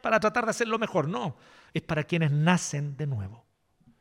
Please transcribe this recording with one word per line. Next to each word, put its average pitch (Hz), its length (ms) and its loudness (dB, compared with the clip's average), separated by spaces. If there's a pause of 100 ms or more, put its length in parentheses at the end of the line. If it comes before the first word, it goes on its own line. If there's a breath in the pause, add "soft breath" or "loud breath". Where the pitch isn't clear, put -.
para 220 180 2
tratar 214 260 2
de 220 80 0
hacerlo 226 260 0
mejor. 185 280 0
No, 151 300 -4 (380 soft breath)
es 156 80 -2
para 151 220 -2
quienes 165 260 0
nacen 147 640 2
de 151 100 -6
nuevo. 110 380 -6 (560)